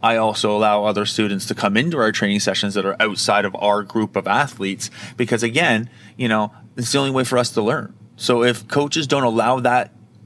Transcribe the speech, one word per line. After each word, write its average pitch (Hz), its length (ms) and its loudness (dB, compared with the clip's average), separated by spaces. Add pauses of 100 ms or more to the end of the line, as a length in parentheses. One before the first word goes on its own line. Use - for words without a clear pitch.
I 117 140 4
also 110 400 0
allow 104 280 2
other 104 220 0
students 101 400 -2
to - 80 -4
come 104 220 0
into 156 220 0
our 110 120 2
training 104 300 0
sessions 98 340 -2
that 98 100 0
are 98 140 -2
outside 104 460 2
of 95 120 -4
our 104 280 2
group 104 320 -2
of 92 100 -2
athletes 101 640 -2 (260)
because, 117 280 0
again, 120 440 0 (280)
you 123 100 -4
know, 107 260 0 (240)
it's 120 140 -6
the 139 80 0
only 139 140 -2
way 131 100 0
for 123 160 0
us 120 140 0
to 113 100 -2
learn. 113 320 -2 (220)
So 120 260 2
if 117 240 0
coaches 143 400 -2
don't 139 160 2
allow 117 380 2
that, 123 320 0 (340)